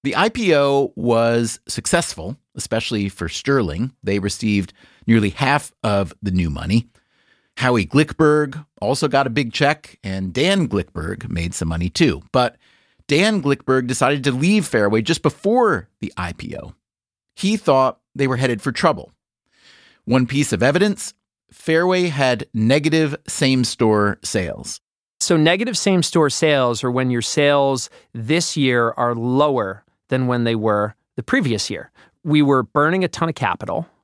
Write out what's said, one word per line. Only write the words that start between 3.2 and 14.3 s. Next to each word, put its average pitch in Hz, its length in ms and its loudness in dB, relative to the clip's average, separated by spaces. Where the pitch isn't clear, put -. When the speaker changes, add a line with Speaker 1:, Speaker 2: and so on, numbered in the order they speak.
Speaker 1:
Sterling. 117 640 -2
They 98 160 0
received 101 540 -2
nearly 110 240 4
half 143 420 0
of 98 380 0
the 98 100 -2
new 90 180 0
money. 82 400 -2
Howie 123 280 2
Glickberg 151 800 0
also 139 260 -2
got 135 200 0
a 120 40 -4
big 117 200 -2
check, - 520 -2
and 95 280 -6
Dan 170 360 0
Glickberg 92 640 -6
made 85 260 -4
some 82 120 -4
money 85 220 -2
too. 127 320 0
But - 240 0
Dan 196 340 2
Glickberg 131 460 0
decided 131 360 0
to 143 80 0